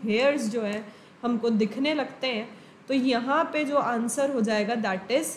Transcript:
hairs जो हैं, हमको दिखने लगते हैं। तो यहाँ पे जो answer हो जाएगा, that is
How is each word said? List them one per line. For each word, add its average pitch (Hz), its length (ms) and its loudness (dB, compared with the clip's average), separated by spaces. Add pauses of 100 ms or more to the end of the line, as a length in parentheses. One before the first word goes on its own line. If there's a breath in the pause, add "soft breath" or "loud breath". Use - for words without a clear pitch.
hairs 233 460 2
जो 226 120 -2
हैं, 208 320 -6 (300 loud breath)
हमको 233 260 0
दिखने 226 440 2
लगते 262 340 -4
हैं। 233 220 -4 (380 loud breath)
तो 262 60 -2
यहाँ 262 600 2
पे 302 120 0
जो 285 120 0
answer 240 540 0
हो 254 100 0
जाएगा, 214 320 0
that 202 380 -4
is 277 260 2